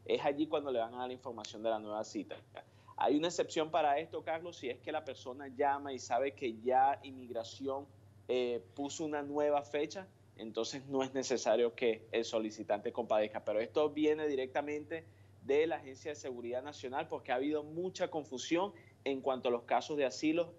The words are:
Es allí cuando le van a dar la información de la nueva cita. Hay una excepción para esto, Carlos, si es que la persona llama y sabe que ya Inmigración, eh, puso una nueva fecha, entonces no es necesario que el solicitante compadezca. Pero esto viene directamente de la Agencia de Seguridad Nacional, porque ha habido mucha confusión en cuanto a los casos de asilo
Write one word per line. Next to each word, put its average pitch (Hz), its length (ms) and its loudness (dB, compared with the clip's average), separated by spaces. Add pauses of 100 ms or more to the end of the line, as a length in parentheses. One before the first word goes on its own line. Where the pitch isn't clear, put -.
Es 120 180 2
allí 147 220 2
cuando 147 260 0
le 120 60 2
van 113 160 0
a 123 40 -8
dar 127 100 -4
la 127 40 -6
información 113 500 -8
de 113 60 0
la 110 100 2
nueva 107 260 -4
cita. - 320 -6 (600)
Hay 123 200 6
una 160 120 2
excepción 160 420 0
para 151 280 4
esto, 165 240 -4
Carlos, 170 340 -6
si 131 140 -4
es 127 100 -6
que 156 120 -6
la 156 120 -2
persona 139 440 -10
llama 139 440 0
y 127 60 -4
sabe 131 340 0
que 120 300 -4
ya 131 400 6
Inmigración, 135 840 -6 (420)
eh, 120 340 2 (120)
puso 139 300 -4
una 147 180 -2
nueva 147 400 4
fecha, 156 440 -4 (300)
entonces 113 500 -4
no 135 160 2
es 131 100 -2
necesario 120 640 4
que 113 380 0
el 113 120 2
solicitante 110 680 -2
compadezca. 107 520 0
Pero 107 160 0
esto 151 300 2
viene 151 360 2
directamente 147 800 -4 (400)
de 147 220 4
la 165 100 0
Agencia 139 360 -10
de 147 40 -10
Seguridad 123 460 -4
Nacional, 135 460 -6
porque 135 240 -6
ha 127 40 4
habido 147 260 0
mucha 170 460 -4
confusión 160 640 -2 (320)
en 135 160 -2
cuanto 127 280 0
a 120 40 6
los 117 100 2
casos 131 340 0
de 143 100 4
asilo 165 520 0